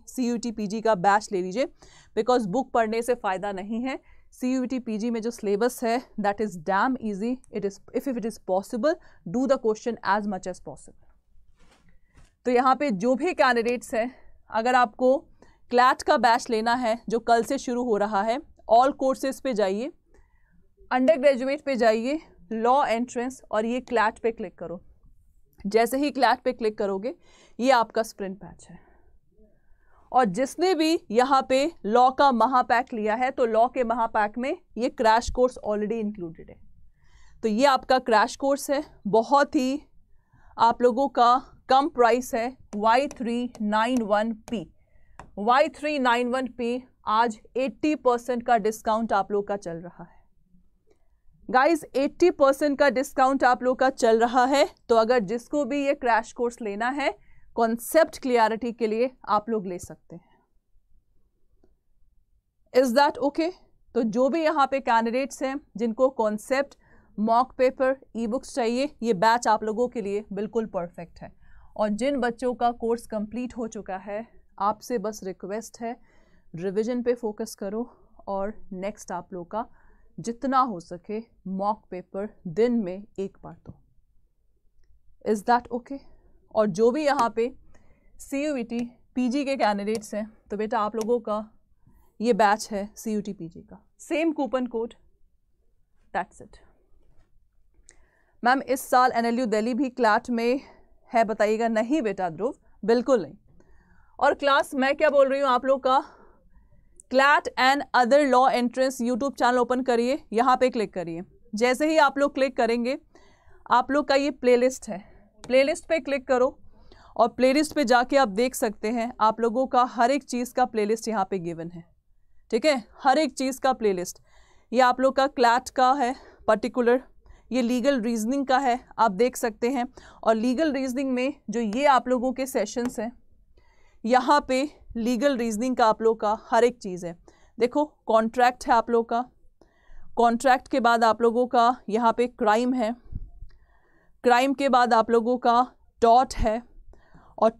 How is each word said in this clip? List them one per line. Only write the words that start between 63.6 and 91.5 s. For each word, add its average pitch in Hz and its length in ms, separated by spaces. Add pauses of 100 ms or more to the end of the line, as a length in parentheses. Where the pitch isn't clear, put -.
तो 233 80
जो 233 260
भी 320 140
यहाँ 302 280
पे 269 100
कैंडिडेट्स 240 600
हैं, 269 180 (160)
जिनको 233 320
कॉन्सेप्ट, 254 640 (440)
मॉक 233 340
पेपर, 262 440 (200)
ई-बुक्स 233 380
चाहिए, 247 360 (120)
ये 226 120
बैच 226 340
आप 214 160
लोगों 220 240
के 240 140
लिए 202 300
बिल्कुल 214 340
परफेक्ट 175 540
है। - 120 (440)
और 214 140
जिन 254 300
बच्चों 240 340
का 240 180
कोर्स 233 340
कंप्लीट 220 500
हो 226 120
चुका 196 300
है, 208 280 (320)
आपसे 214 400
बस 214 260
रिक्वेस्ट 190 560
है, 240 160 (580)
रिवीजन 208 480
पे 240 120
फोकस 220 400
करो 220 340 (400)
और 196 240 (200)
नेक्स्ट 196 400
आप 180 200
लोग 175 180
का 220 140 (540)
जितना 233 420
हो 233 200
सके 208 420 (240)
मॉक 196 440
पेपर 196 380 (200)
दिन 220 240 (120)
में 185 180 (160)
एक 196 240
बार 156 140 (100)
दो। - 80 (1500)
Is 214 200
that 240 280
okay? 247 260 (560)
और 214 140
जो 214 220
भी 302 140
यहाँ 233 320
पे 240 160 (680)
सीयूईटी 269 580 (360)
पीजी 254 300
के 269 120
कैंडिडेट्स 214 580
हैं, 214 120 (240)
तो 208 60
बेटा 220 240
आप 214 160
लोगों 226 240
का 214 240 (760)